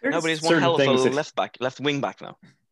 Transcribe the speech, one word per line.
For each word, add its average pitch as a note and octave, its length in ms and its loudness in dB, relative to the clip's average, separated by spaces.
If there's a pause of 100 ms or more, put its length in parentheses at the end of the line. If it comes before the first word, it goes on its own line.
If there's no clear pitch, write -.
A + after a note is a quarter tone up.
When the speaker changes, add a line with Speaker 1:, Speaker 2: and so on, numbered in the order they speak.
Speaker 1:
There's C4+ 120 -2
Speaker 2:
No, E3 60 0
but D#3+ 100 0
he's D#3 120 -4
one E3 80 0
Speaker 1:
certain E3 120 4
Speaker 2:
hell E3+ 140 2
of C#3+ 40 2
a C#3 40 4
Speaker 1:
things C3 200 2
that B2+ 100 2
Speaker 2:
left D3+ 200 -6
back, G2 260 -4
left B2 200 -6
wing C#3+ 200 -2
back G2 200 -6
now. - 160 -16 (360)